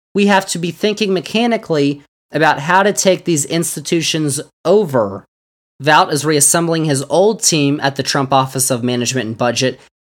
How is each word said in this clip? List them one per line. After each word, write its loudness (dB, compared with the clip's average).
"we 2
have 4
to -8
be -4
thinking -2
mechanically -2
about 2
how 2
to 2
take 0
these 0
institutions -2
over." 2
Vought 4
is -2
reassembling 0
his -2
old 2
team 0
at -2
the -4
Trump -2
Office 0
of -2
Management -2
and -8
Budget -2